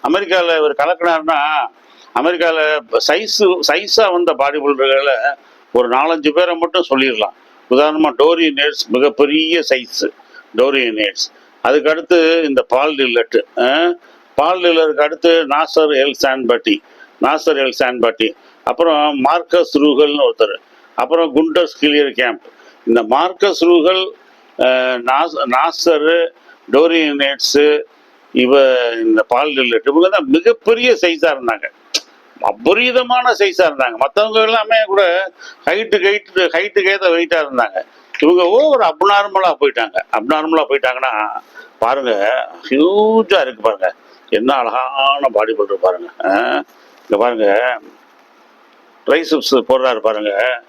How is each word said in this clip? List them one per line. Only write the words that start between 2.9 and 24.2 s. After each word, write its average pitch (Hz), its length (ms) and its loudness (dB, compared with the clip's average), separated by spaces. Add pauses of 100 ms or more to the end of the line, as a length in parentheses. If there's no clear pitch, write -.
சைஸ், 185 500 0 (140)
சைஸா 202 400 0
வந்த 175 200 0
பாடி 143 260 -2
பில்டர்களை 135 560 2 (580)
ஒரு 123 160 2
நாலஞ்சு 151 420 0
பேரை 170 260 0
மட்டும் 170 340 -2
சொல்லிடலாம். 127 420 0 (380)
உதாரணமா 151 480 2
டோரி 165 380 2
நேட்ஸ் 147 320 -4
மிகப்பெரிய 147 720 0 (140)
சைஸ், - 360 -6 (460)
டோரி 127 340 0
நேட்ஸ். 107 420 -6 (300)
அதுக்கு 139 280 0
அடுத்து 165 520 2
இந்த 135 200 0
பால் 143 320 0
டில்லட், 120 500 0 (140)
ஆ, 156 360 0 (400)
பால் 175 260 0
டில்லருக்கு 165 400 2
அடுத்து 165 460 2
நாசர் 151 440 0
எல் 139 220 0
சான்பாட்டி, 120 680 -2 (400)
நாசர் 147 340 0
எல் 131 140 -2
சான்பாட்டி, 117 640 -2 (300)
அப்புறம் 147 600 0
மார்க்கஸ் 160 540 0
ரூகல்னு 143 520 2
ஒருத்தர், 107 260 -2 (380)
அப்புறம் 151 420 0
குண்டர்ஸ் 160 440 0
கிளியர் 147 300 2
கேம்ப். 117 320 -4 (440)
இந்த 117 160 2
மார்க்கஸ் 165 640 0
ரூகல், 175 460 2 (540)